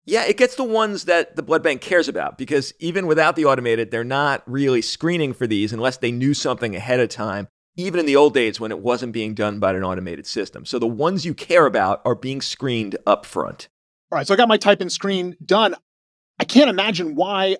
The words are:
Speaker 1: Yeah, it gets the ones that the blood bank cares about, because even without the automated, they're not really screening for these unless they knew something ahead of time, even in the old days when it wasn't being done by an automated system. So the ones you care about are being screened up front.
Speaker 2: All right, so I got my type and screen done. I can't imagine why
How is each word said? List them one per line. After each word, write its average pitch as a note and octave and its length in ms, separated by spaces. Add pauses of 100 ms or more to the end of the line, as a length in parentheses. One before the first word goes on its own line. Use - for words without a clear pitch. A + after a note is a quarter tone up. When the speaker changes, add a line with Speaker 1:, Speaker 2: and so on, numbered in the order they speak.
Speaker 1:
Yeah, A#3 200
it G#3 120
gets B3 180
the C4+ 80
ones A3 420
that E3+ 300
the D#3 80
blood D#3 180
bank D3+ 200
cares F3 260
about, D2+ 320
because C3 400
even F3 260
without D#3 300
the D#3+ 100
automated, A#2+ 460
they're A#2 120
not C3+ 440
really C3 340
screening D#3 520
for C3 120
these G#2+ 260
unless A#2+ 260
they A#2+ 140
knew B2+ 220
something A#2+ 420
ahead B2 240
of A#2 100
time, G#2 380 (300)
even F3+ 220
in D#3+ 80
the C#3 80
old D3 180
days A#2 260
when A2 120
it F#2+ 80
wasn't A#2+ 340
being A2 220
done G#2 240
by G2 140
an F#2+ 100
automated F#2 420
system. - 400
So B2+ 140
the A#2 80
ones C#3+ 360
you D#3+ 120
care E3+ 320
about G2+ 380
are A#2+ 100
being C3+ 260
screened A2+ 640
up - 220
front. - 420 (420)
Speaker 2:
All E3+ 60
right, C#3 80
so G3 80
I G3 40
got A#3+ 100
my G#3+ 100
type G3+ 240
and F3+ 100
screen F3+ 540
done. G3 300 (640)
I A3+ 60
can't C4+ 240
imagine F3+ 440
why F#3+ 460